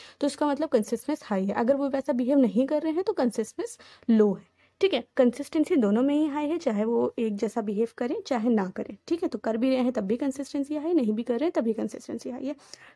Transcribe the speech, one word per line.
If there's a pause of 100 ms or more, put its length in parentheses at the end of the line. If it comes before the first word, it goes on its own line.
(200)
तो
इसका
मतलब
कंसिस्टेंस
हाई
है,
अगर
वो
वैसा
बिहेव
नहीं
कर
रहे
हैं,
तो
कंसिस्टेंस (300)
लो
है, (340)
ठीक
है। (140)
कंसिस्टेंसी
दोनों
में
ही
हाई
है,
चाहे
वो
एक
जैसा
बिहेव (100)
करें,
चाहे
ना
करें, (100)
ठीक
है।
तो
कर
भी
रहे
हैं,
तब
भी
कंसिस्टेंसी
हाई,
नहीं
भी
कर
रहे
हैं,
तब
भी
कंसिस्टेंसी
हाई
है, (400)